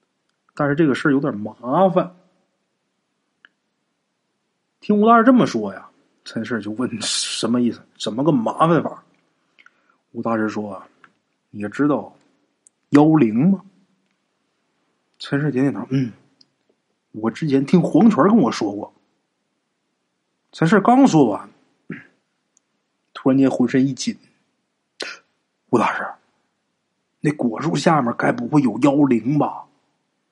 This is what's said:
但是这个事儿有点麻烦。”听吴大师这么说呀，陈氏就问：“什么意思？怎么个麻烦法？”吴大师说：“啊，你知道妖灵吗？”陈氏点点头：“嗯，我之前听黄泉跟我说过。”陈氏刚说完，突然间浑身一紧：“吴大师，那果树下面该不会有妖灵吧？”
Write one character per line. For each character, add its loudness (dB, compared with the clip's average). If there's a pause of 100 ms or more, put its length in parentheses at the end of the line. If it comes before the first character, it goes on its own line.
(520)
但 -4
是 -2
这 2
个 0
事 -2
儿 2
有 2
点 -4
麻 -2
烦。” -4 (2750)
听 0
吴 2
大 6
师 6
这 6
么 4
说 -6
呀， -20 (360)
陈 -10
氏 -6
就 -10
问 -6 (100)
：“什 -6
么 0
意 0
思？ -8 (160)
怎 -8
么 -4
个 4
麻 0
烦 2
法？” -12 (1040)
吴 -12
大 -4
师 -2
说 -8
：“啊， -18 (640)
你 -10
知 -2
道 -4 (800)
妖 6
灵 2
吗？” 0 (1600)
陈 -4
氏 -2
点 -2
点 0
头 -10
：“嗯， -2 (1000)
我 -4
之 -6
前 0
听 4
黄 4
泉 4
跟 4
我 4
说 -6
过。” -12 (1600)
陈 -2
氏 4
刚 6
说 4
完， -8 (1700)
突 -2
然 2
间 4
浑 0
身 2
一 -4
紧 -8 (1500)
：“吴 2
大 -4
师， -10 (1160)
那 -2
果 -4
树 -4
下 0
面 -2
该 -2
不 -8
会 2
有 -2
妖 4
灵 0
吧？” -4 (640)